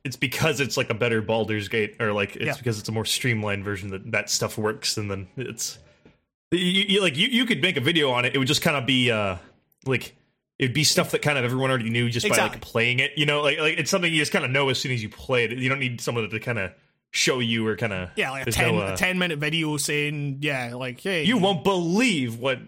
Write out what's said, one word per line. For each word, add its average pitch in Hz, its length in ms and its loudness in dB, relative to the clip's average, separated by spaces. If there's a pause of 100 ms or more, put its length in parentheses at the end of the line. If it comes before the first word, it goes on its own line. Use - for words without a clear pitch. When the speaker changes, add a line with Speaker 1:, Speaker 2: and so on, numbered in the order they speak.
Speaker 1:
it's 127 120 -6
because 143 440 0
it's, 131 180 -2
like, 127 120 -2
a 117 40 2
better 113 280 0
Baldur's 107 480 0
Gate, 104 300 0
or, 107 120 0
like, 101 240 0
it's - 100 -4
Speaker 2:
Yeah. 143 120 -4
Speaker 1:
because 110 220 -2
it's - 100 -10
a - 20 -4
more 110 140 -2
streamlined 107 580 -2
version 101 280 -6
that 101 200 -10
that 104 180 -2
stuff - 280 -2
works, 107 400 -2
and 104 120 -6
then 98 180 -6 (100)
it's, - 420 -8 (720)
you, 175 80 2
you, 190 420 4
like, 156 160 2
you, 202 120 4
you 254 160 4
could 180 160 0
make 175 160 2
a 127 40 0
video 147 300 4
on 123 140 2
it. 127 100 0
It - 20 2
would 131 100 2
just 143 140 2
kinda 147 200 2
be, 123 300 4
uh, 101 260 0 (480)
like, 131 300 -2 (440)
it'd 127 140 0
be 151 100 2
stuff - 280 2
that 156 120 0
kind 147 140 2
of 123 80 0
everyone 131 260 0
already 117 180 0
knew 120 200 2
just 117 160 -2
by, 214 40 2
Speaker 2:
Exactly. 220 280 2
Speaker 1:
like, - 40 -14
playing 123 380 0
it. 139 180 0
You 147 80 2
know, 147 160 2
like, 147 180 2
like, 160 200 2
it's 151 120 -2
something 180 220 2
you 160 60 2
just 147 120 0
kinda 160 160 0
know 135 220 2
as 123 100 0
soon 135 120 -4
as 117 120 -2
you 104 60 -6
play 123 360 0
it. 117 120 -4
You 127 100 0
don't 127 120 0
need 123 200 -4
someone 117 300 -2
to 110 100 -4
kinda 107 340 -4 (380)
show 135 280 2
you 113 280 0
or 107 80 0
kinda, 92 400 -4
Speaker 2:
Yeah, 156 160 -2
like, 135 120 -6
a - 20 -4
Speaker 1:
there's 113 100 -2
Speaker 2:
ten, 175 200 2
Speaker 1:
no, 104 60 2
uh, 95 120 -2
Speaker 2:
a 180 40 -4
ten 185 220 0
minute 170 200 -2
video 151 380 -2
saying, 147 640 -2
yeah, 131 320 -4
like, 123 280 -10
"Hey." 175 240 0
Speaker 1:
You 240 120 4
won't 185 260 2
believe 175 760 2
what, 127 280 -2